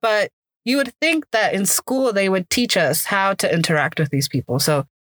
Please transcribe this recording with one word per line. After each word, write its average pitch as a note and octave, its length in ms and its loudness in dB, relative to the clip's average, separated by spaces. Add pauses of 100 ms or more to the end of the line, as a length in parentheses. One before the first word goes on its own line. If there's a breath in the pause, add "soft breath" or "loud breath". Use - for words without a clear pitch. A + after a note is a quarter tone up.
but G#3+ 280 0 (340)
you B3 140 0
would C4 220 -2
think D#4+ 300 0
that G#3 240 0
in G3 100 0
school C4 480 0
they G3 160 0
would F#3+ 220 -2
teach A#3+ 260 0
us D#3+ 280 0
how G3 300 0
to G3 200 -2
interact D#3 460 0
with D3 100 -2
these C#3+ 180 -2
people. B2 300 -2
So C#3 260 0 (360)